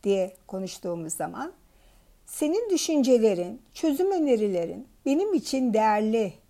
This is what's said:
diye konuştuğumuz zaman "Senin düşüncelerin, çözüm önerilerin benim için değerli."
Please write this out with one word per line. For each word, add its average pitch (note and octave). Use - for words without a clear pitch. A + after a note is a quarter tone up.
diye F#3+
konuştuğumuz F3
zaman F#3+
"Senin G4+
düşüncelerin, A#3
çözüm E4
önerilerin G#3+
benim F4+
için C4
değerli." G#3+